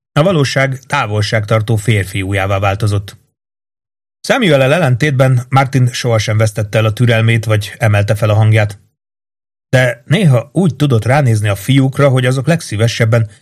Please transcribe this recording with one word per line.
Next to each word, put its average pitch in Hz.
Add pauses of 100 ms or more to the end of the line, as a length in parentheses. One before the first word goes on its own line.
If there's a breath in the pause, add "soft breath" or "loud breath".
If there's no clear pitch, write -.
(120)
a 147
valóság 139
távolságtartó 110
férfiújává 98
változott. 101 (1040)
Samuel-el 160
ellentétben 131
Martin 131
sohasem 110
vesztette 110
el 110
a 107
türelmét, 113
vagy 107
emelte 104
fel 107
a 104
hangját. 107 (880)
De 127
néha 143
úgy 160
tudott 135
ránézni 117
a 101
fiúkra, 135
hogy 127
azok 131
legszívesebben 117 (120 soft breath)